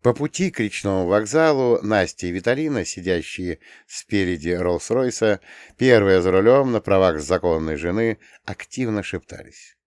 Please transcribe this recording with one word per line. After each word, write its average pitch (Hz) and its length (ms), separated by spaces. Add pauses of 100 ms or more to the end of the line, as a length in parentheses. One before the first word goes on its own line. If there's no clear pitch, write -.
По 120 100
пути 170 380
к - 80
речному 98 480
вокзалу 123 720
Настя 98 460
и 87 40
Виталина, 123 520
сидящие 87 760 (280)
спереди 87 600
Роллс-Ройса, 98 920 (380)
первая 101 420
за 90 100
рулём 117 440
на 107 80
правах 92 400
законной 80 560
жены, 101 420 (240)
активно 110 580
шептались. - 840